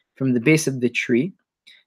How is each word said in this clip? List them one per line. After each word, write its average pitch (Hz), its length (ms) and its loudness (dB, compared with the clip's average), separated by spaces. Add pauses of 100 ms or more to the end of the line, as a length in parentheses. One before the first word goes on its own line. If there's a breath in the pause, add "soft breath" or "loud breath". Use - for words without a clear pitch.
(160)
from 131 180 0
the 123 60 0
base 156 280 2
of 135 140 -4
the 120 80 2
tree, 127 440 -2 (540 soft breath)